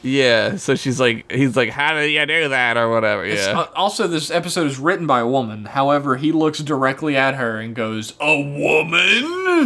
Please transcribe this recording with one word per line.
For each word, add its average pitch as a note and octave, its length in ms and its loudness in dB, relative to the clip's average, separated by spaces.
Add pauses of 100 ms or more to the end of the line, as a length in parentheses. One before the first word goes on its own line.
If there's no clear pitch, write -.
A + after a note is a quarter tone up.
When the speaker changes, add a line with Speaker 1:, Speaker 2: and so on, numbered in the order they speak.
Speaker 1:
yeah. B2+ 540 2
So - 180 0
she's B2+ 260 -2
like, A#2+ 320 0
he's B2+ 240 2
like, A#2 140 2
"How D3 240 -2
did D3+ 160 0
you D3+ 160 2
do D#3 240 0
that?" B2 260 2
or A#2 140 2
whatever, G#2+ 340 2
Speaker 2:
It's, G2+ 220 -2
Speaker 1:
yeah. A2+ 140 0
Speaker 2:
uh, D#3 140 -2
also, G3+ 320 0
this D#3+ 240 -2
episode E3+ 360 -2
is C3+ 120 -4
written E3+ 280 0
by C3 140 2
a A#2 60 0
woman. A2+ 380 -2
However, C#3 520 0
he D3+ 140 0
looks D#3 280 0
directly C#3 580 -2
at C3+ 200 2
her A#2 220 -4
and A2+ 160 -8
goes, A2 460 -6
"A D3 180 2
woman?" F3 1080 0 (200)